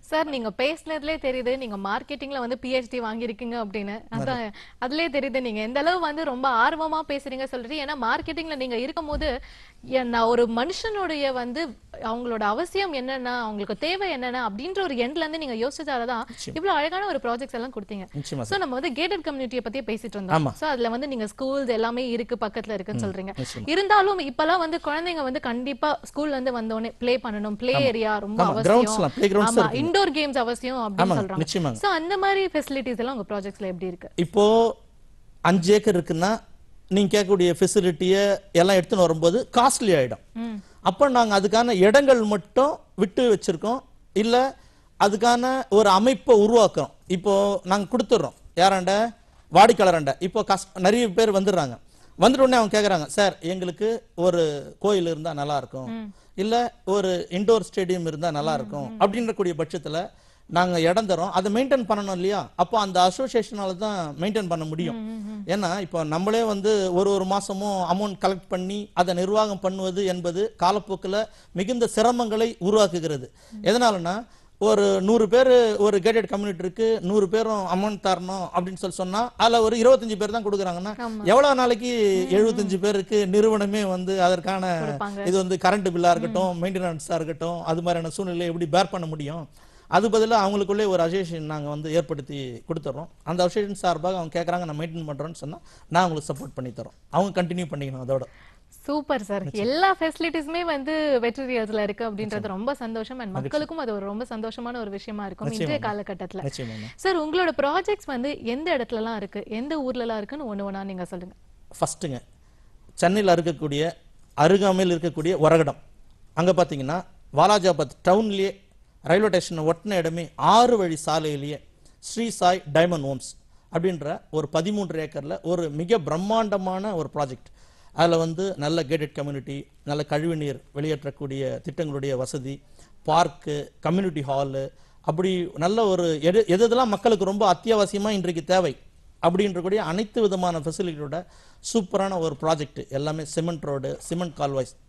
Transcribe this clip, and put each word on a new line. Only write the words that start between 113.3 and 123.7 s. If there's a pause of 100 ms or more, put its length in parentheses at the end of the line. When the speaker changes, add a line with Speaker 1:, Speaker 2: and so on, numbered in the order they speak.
Speaker 2:
இருக்கக்கூடிய, (420)
அருகாமையில்
இருக்கக்கூடிய
ஒரகடம், (580)
அங்க
பாத்தீங்கன்னா (320)
வாலாஜாபாத்
டவுன்லயே (340)
ரயில்வே
ஸ்டேஷனை
ஒட்டின
இடமே
ஆறு
வழி (100)
சாலையிலேயே (380)
ஸ்ரீ
சாய் (120)
டைமண்ட்
ஹோம்ஸ் (360)